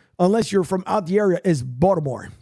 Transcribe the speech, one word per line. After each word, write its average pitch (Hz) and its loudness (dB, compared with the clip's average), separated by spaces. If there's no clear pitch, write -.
unless 196 2
you're 196 0
from 185 -4
out 202 -2
the 185 0
area, 202 2
is 160 0
Baltimore. 131 -2